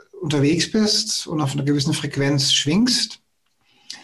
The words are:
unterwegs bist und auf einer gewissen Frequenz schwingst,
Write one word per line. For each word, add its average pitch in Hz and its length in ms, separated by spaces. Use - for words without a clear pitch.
unterwegs 151 500
bist - 540
und 151 160
auf 135 120
einer 139 100
gewissen 143 300
Frequenz 139 600
schwingst, 220 680